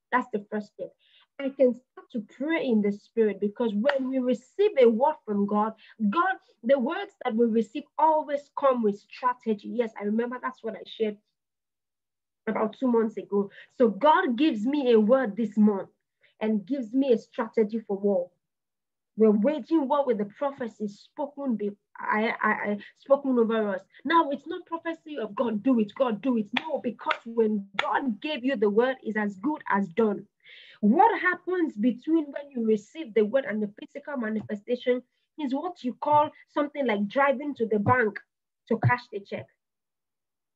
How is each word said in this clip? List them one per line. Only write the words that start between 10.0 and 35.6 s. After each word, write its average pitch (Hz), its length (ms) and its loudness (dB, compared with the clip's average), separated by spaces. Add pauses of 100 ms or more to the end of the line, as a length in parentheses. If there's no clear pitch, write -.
remember 233 380 -2
that's - 200 -8
what 208 140 -8
I 175 100 -16
shared 214 320 -4 (1300)
about 214 320 -4
two 269 100 -2
months 226 280 0
ago. 202 340 -4 (280)
So 247 100 4
God 285 500 4
gives 240 280 2
me 269 260 2
a 226 80 8
word 220 380 4
this 226 200 -4
month 208 300 4 (540)
and 220 240 -2
gives 247 280 -6
me 269 200 4
a 220 40 6
strategy 226 720 -2
for 202 100 -2
war. 190 320 0 (840)
We're 214 160 6
waging 277 560 0
war 285 180 2
with 240 120 0
the 202 80 -4
prophecies 226 760 -6
spoken 277 560 -6
be-, 208 160 -4 (260)
I, 220 440 -2
I, 214 100 2
I, 208 260 -4 (200)
spoken 277 420 2
over 220 360 0
us. 180 60 -8 (220)
Now, 311 280 2
it's - 160 -8
not 349 180 -10
prophecy 330 520 -8
of 208 180 -8
"God, 220 280 -2
do 262 160 4
it, 208 160 -2
God, 233 260 -2
do 254 160 0
it." 208 100 -2 (120)
No, 302 200 -4
because - 460 -6
when 214 420 0 (100)
God 277 440 -2
gave 302 220 -6
you 262 140 -2
the 208 120 2
word, 247 340 0
it's 220 140 -6
as 202 220 -4
good 294 300 -6
as 196 200 0
done. 208 380 -2 (540)
What 339 380 4
happens 349 560 -2
between 269 500 0
when 285 240 -12
you 247 160 -4
receive 220 480 -2
the 220 100 4
word 247 200 0
and 214 180 -6
the 208 60 -2 (100)
physical 294 380 -12
manifestation 233 880 -4 (340)
is 277 160 -4
what 330 300 -6